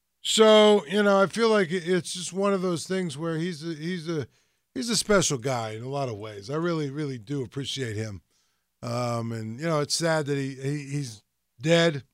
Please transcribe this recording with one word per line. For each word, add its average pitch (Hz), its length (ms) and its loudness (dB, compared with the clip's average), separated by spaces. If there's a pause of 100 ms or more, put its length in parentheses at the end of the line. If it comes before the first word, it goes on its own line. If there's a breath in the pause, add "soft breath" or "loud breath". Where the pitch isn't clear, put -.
(220)
So, 214 640 8
you 202 160 0
know, 202 180 6
I 196 60 6
feel 220 240 0
like 196 200 2
it, 170 160 -4
it's 180 280 0
just 175 180 -8
one 196 220 0
of 185 80 -2
those 180 240 -4
things 180 320 -4
where 165 180 -4
he's 160 260 -4
a, 165 120 -8
he's 160 340 -6
a, 151 180 -4 (480)
he's 131 140 -6
a 226 80 0
special 175 400 2
guy 117 360 -4
in 110 100 -10
a 127 80 -10
lot 139 180 -4
of 110 80 -6
ways. 104 320 -12
I 143 80 -4
really, 160 320 -2
really 139 300 -6
do 135 260 -6
appreciate 120 520 -6
him. 107 260 -8 (600)
Um, 120 500 -4
and, 113 280 -8
you 160 60 -6
know, 156 140 2
it's - 140 -2
sad 160 320 0
that 139 100 -2
he, 135 180 -4
he, 139 300 -4
he's 135 380 -8 (380)
dead. 165 420 4 (120)